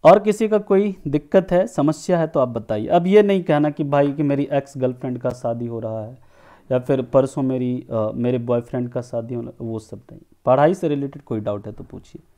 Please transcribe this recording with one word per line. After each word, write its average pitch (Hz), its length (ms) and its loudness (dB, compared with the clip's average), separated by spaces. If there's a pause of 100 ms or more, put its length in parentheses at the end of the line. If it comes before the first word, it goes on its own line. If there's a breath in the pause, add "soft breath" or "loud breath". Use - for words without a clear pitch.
और 185 140 10
किसी 208 300 0
का 214 120 2
कोई 202 340 2 (140)
दिक्कत 170 440 0
है, 185 140 2
समस्या 160 520 0
है 160 80 0
तो 156 140 -2
आप 123 80 2
बताइए। 113 400 -6
अब 175 180 2
ये 208 160 6
नहीं 196 220 2
कहना 151 260 2
कि 147 160 -4
भाई 143 260 2
कि 147 100 -4
मेरी 139 300 0
एक्स 139 240 -4
गर्लफ्रेंड 127 440 -4
का 127 120 -4
शादी 117 340 -6
हो 117 140 -8
रहा 110 240 -8
है 123 140 -18 (520 soft breath)
या 127 100 2
फिर 127 240 -2
परसों 135 380 0
मेरी, 127 400 -4
अ, 110 320 -4
मेरे 123 260 -2
बॉयफ्रेंड 120 500 -4
का 123 120 -6
शादी 117 320 -10
होना, 120 160 -10 (100)
वो 113 180 -8
सब 104 220 -16 (100)
नहीं। - 100 -20 (260)
पढ़ाई 143 280 4
से 180 140 -4
रिलेटेड 143 340 -6
कोई 110 180 -6
डाउट 104 260 -8
है 104 60 -12
तो - 120 -16
पूछिए - 380 -20 (160)